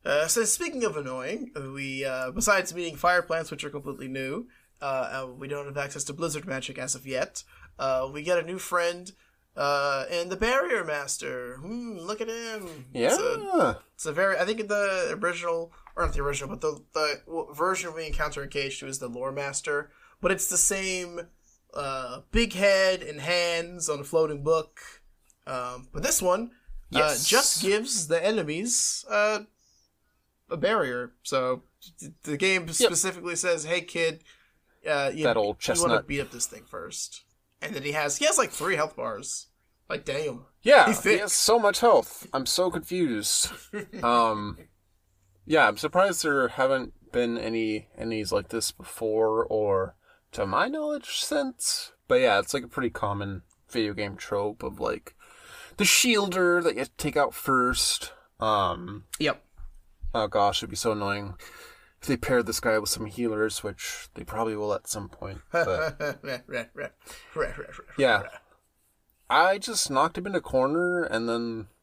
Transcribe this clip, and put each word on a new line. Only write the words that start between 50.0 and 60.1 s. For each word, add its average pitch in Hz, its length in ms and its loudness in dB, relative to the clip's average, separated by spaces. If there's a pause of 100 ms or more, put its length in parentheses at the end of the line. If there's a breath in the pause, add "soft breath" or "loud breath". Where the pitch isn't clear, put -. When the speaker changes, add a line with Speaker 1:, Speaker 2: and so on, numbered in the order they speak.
Speaker 2:
to 104 140 -2
my 127 240 2
knowledge, 302 500 -4
since. - 720 -2 (160)
But 127 140 6
yeah, 107 180 6
it's, - 140 -2
like, 123 100 -2
a 117 60 -14
pretty 123 220 -2
common 101 500 -4 (260)
video 107 260 -2
game 98 220 -6
trope 104 480 -4
of, - 160 -8
like, - 360 -4 (600 loud breath)
the 208 80 0
shielder 185 800 4
that 165 120 4
you 113 40 -4
have - 160 -6
to - 80 -8
take 151 140 0
out 143 160 2
first. - 800 0 (260 loud breath)
Um, 98 640 0 (160)
Speaker 1:
Yep. 151 240 -2 (720)